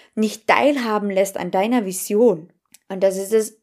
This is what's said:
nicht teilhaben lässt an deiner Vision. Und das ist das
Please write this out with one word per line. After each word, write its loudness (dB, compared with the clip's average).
nicht -2
teilhaben 0
lässt 0
an -6
deiner 0
Vision. 0
Und -2
das 2
ist -4
das 0